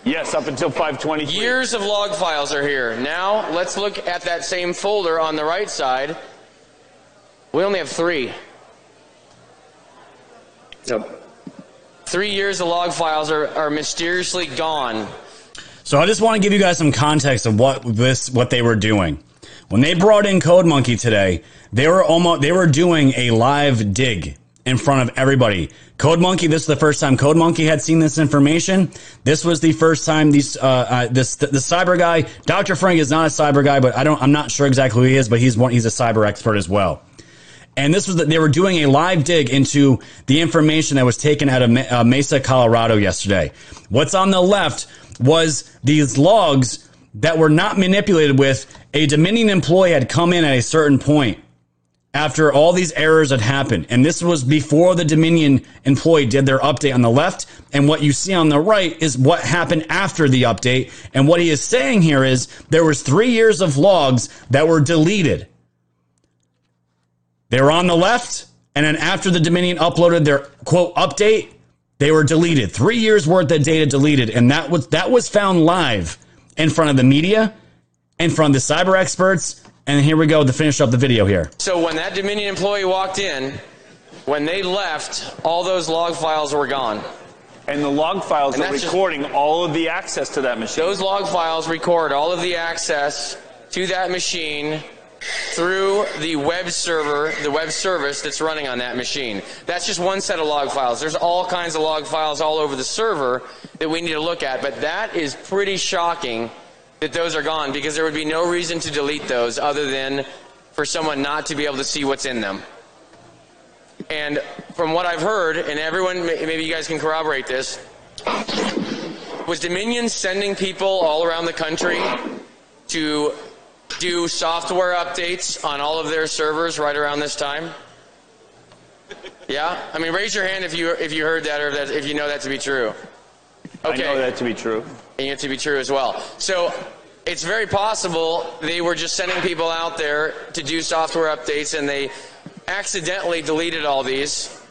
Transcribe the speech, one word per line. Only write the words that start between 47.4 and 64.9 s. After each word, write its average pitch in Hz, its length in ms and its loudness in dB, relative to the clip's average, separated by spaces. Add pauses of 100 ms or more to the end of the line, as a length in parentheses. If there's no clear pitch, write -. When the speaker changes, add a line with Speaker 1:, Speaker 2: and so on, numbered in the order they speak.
Speaker 3:
not 185 300 2
manipulated 180 580 4
with. 135 400 0 (160)
A 151 120 2
Dominion 185 440 4
employee 180 420 4
had 131 180 2
come 170 240 2
in 170 100 2
at 139 140 2
a 120 40 2
certain 147 380 4
point 143 400 2 (720)
after 151 380 2
all 151 220 6
these 180 180 0
errors 156 380 4
had 135 100 2
happened. 113 500 0
And 123 140 4
this 160 180 2
was 170 220 0
before 151 500 4
the 165 120 0
Dominion 156 580 4 (220)
employee 143 400 4
did 135 200 2
their 135 140 2
update 135 340 0
on 123 80 4
the 120 80 4
left. 151 360 0 (260)
And 139 160 4
what 156 160 2
you 147 80 2
see 175 220 -2
on 160 160 4
the 147 100 4
right 185 420 2
is 143 160 -2
what 139 220 4
happened 165 500 -2
after 165 380 0
the 127 160 4
update. 123 480 0 (220)
And 135 120 4
what 170 140 6
he 170 100 2
is 151 140 0
saying 254 380 2
here 143 240 4
is 131 220 0 (220)
there 160 140 4
was 156 180 2
three 196 280 2
years 226 320 4
of 151 160 0
logs 147 500 4 (220)
that 143 180 4
were 165 140 4
deleted. 156 640 2 (2000)